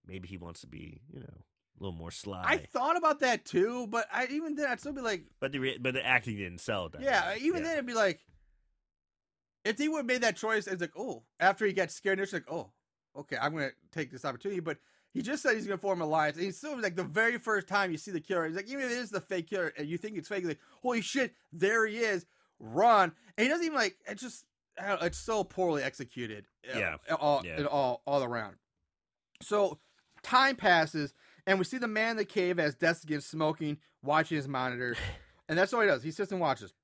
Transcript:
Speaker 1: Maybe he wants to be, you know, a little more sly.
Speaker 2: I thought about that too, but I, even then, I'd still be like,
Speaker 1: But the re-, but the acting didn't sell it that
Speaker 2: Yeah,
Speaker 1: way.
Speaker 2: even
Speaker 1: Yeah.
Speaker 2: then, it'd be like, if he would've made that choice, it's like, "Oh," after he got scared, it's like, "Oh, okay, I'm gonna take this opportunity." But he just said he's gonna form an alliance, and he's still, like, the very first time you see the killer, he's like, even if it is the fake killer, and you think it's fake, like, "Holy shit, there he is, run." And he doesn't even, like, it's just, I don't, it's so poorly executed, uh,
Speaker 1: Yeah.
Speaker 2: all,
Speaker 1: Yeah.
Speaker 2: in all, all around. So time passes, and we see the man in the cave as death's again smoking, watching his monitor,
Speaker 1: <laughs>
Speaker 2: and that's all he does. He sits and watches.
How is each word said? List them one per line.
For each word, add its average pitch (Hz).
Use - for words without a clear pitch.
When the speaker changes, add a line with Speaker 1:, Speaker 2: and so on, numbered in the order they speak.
Speaker 1:
Maybe 90
he 90
wants 85
to -
be, -
you -
know, -
a -
little 92
more 82
sly. 95
Speaker 2:
I 311
thought 294
about 311
that 247
too, 233
but 220
I, 247
even 302
then, 285
I'd 247
still 285
be 269
like, 208
Speaker 1:
But 135
the 143
re-, 131
but 127
the 131
acting 120
didn't 90
sell 95
it 78
that -
Speaker 2:
Yeah, 220
Speaker 1:
way. 208
Speaker 2:
even 330
Speaker 1:
Yeah. 320
Speaker 2:
then, 330
it'd 277
be 240
like, 202
if 214
he 294
would've 302
made 247
that 220
choice, 220
it's 190
like, 170
"Oh," 190
after 190
he 196
got 180
scared, 190
it's 196
like, 156
"Oh, 160
okay, 143
I'm 147
gonna 139
take 156
this 127
opportunity." 175
But 156
he -
just 269
said 247
he's 202
gonna 196
form 190
an 156
alliance, 151
and 175
he's 190
still, 294
like, 185
the 180
very 220
first 208
time 196
you 156
see 202
the 165
killer, 170
he's 160
like, 196
even 269
if 240
it 240
is 233
the 190
fake 180
killer, 180
and 147
you 165
think 214
it's 156
fake, 196
like, 156
"Holy 240
shit, 254
there 214
he 214
is, 208
run." 175
And 214
he -
doesn't 339
even, 311
like, 214
it's 214
just, -
I 196
don't, 185
it's 170
so 214
poorly 170
executed, 117
uh, -
Speaker 1:
Yeah. 85
Speaker 2:
all, 143
Speaker 1:
Yeah. 82
Speaker 2:
in 143
all, 131
all 139
around. 113
So 202
time 262
passes, 160
and 190
we 180
see 262
the 240
man 220
in 220
the 208
cave 180
as 151
death's 165
again 151
smoking, 156
watching 151
his 139
monitor, 127
Speaker 1:
<laughs> -
Speaker 2:
and 160
that's 196
all 233
he 208
does. 180
He 156
sits 196
and 180
watches. 120